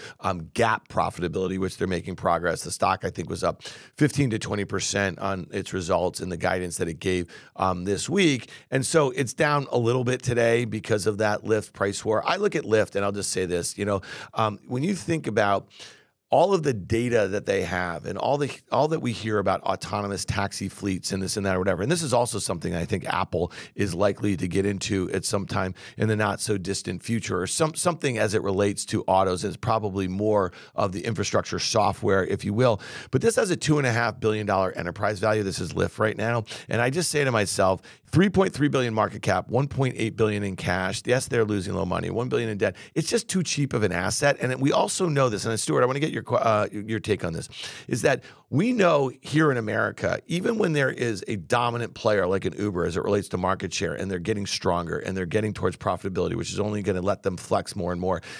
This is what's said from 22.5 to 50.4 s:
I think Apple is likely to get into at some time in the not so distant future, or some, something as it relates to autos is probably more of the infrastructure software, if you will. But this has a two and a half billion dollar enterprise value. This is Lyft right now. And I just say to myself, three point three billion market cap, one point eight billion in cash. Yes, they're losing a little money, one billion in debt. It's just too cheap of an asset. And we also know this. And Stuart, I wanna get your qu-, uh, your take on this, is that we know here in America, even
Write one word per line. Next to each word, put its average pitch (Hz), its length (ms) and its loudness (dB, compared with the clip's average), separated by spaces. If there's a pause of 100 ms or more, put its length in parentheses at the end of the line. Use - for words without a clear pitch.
I 85 120 -2
think 98 200 -4
Apple 87 460 -2 (240)
is 98 180 -2
likely 101 440 0
to 92 100 -2
get 95 180 0
into 95 460 -2
at 92 140 -4
some 98 200 -2
time 95 300 -2 (200)
in 110 120 0
the 110 80 2
not 104 240 0
so 104 180 0
distant 95 460 -6
future, 101 360 -2
or 92 60 -2
some, 156 300 0
something 147 420 0
as 107 160 2
it 107 80 2
relates 101 440 2
to - 180 -2
autos 92 400 2
is 92 140 -4
probably 101 500 0
more 101 440 0 (220)
of 98 180 0
the 90 140 -6
infrastructure 98 540 -2
software, 98 640 2
if 95 180 -2
you 101 100 -2
will. 117 280 2 (300)
But 131 100 2
this 226 140 4
has 220 160 2
a 160 40 0
two 151 220 2
and 139 80 2
a 120 60 2
half 113 280 0
billion 107 280 0
dollar 95 240 4
enterprise 101 480 -2
value. 107 240 2
This 95 160 -4
is 85 140 -6
Lyft 92 260 0
right 110 180 2
now. 113 280 0 (220)
And 110 140 2
I 127 80 4
just 160 220 0
say 147 120 0
to 131 80 2
myself, 95 500 4 (260)
three 190 220 6
point 190 240 4
three 147 140 2
billion 127 260 0
market 107 280 0
cap, 92 280 2
one 135 180 2
point 131 300 0
eight 110 180 -2
billion 107 280 2
in 95 120 -4
cash. 92 500 -2
Yes, 127 220 2
they're 117 180 2
losing 98 260 -2
a 92 40 -2
little 90 120 0
money, 87 220 -2
one 117 200 -4
billion 120 200 0
in 104 80 -4
debt. 98 180 0 (200)
It's 160 140 -2
just - 180 0
too 185 160 0
cheap 143 300 -2
of 113 100 0
an 92 80 2
asset. 104 480 2
And 127 200 -2
we 135 120 2
also 196 360 2
know 139 220 4
this. 98 160 -2
And 113 140 -2
Stuart, 151 240 2
I - 20 6
wanna 135 140 0
get 151 120 -2
your 117 100 -4
qu-, 117 140 -2
uh, 107 360 4
your 107 280 -4
take 95 260 -2
on 82 80 -4
this, - 160 -8 (380)
is - 160 0
that 131 200 2 (300)
we 202 180 4
know 165 400 4 (100)
here 151 300 4
in 123 60 0
America, 107 720 0
even 214 320 0